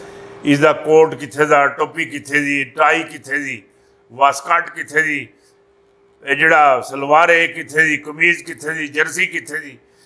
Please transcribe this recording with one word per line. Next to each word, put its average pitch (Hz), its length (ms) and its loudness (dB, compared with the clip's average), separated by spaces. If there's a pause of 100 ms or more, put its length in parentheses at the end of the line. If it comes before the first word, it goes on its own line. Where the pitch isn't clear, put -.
(460)
इसदा 147 260 4
कोट 156 480 2
कित्थे 147 240 -4
दा, 143 220 4
टोपी 143 400 -4
कित्थे 143 340 -6
दी, 143 240 -2
टाई 156 380 0
कित्थे 147 360 -10
दी, 131 260 -10 (480)
वास्कट 139 640 0
कित्थे 156 280 -4
दी, 147 320 -6 (920)
ये 139 60 0
जिहड़ा 147 460 4
सलवार 143 500 2
है 165 180 2
कित्थे 160 360 -4
दी, 151 120 0
कमीज 156 460 -2
कित्थे 160 320 -10
दी, 156 140 -8
जर्सी 156 380 -4
कित्थे 160 320 -10
दी, 143 220 -16 (260)